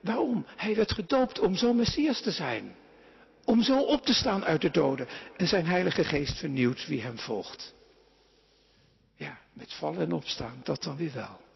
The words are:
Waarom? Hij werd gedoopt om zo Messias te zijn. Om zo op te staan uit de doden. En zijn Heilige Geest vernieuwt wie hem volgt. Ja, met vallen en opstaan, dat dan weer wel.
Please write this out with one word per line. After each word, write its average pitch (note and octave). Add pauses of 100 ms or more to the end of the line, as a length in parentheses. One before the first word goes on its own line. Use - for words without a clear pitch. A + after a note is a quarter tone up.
Waarom? A#3+ (100)
Hij G#3+
werd G#3
gedoopt B3+
om F#3+
zo A#3+
Messias A#3+
te A3
zijn. A#2 (720)
Om A3+
zo C4
op C#4+
te C4
staan G3
uit D#3+
de F3
doden. C3+ (280)
En F#3
zijn F3
Heilige F3+
Geest C#3+
vernieuwt C3
wie C#3
hem A#2
volgt. - (1400)
Ja, C#3+ (140)
met -
vallen D#3+
en E3+
opstaan, B2+
dat -
dan C#3+
weer D#3
wel. G#2+ (160)